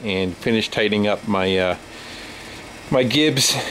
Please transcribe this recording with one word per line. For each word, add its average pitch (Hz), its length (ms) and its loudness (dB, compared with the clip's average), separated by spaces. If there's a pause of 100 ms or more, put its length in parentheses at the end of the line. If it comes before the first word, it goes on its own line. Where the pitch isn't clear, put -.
and 95 320 0
finish 113 320 0
tightening 104 380 2
up 104 200 0
my, 95 300 2
uh, 90 200 2 (1120)
my 131 100 4
gibs. 135 540 2 (160)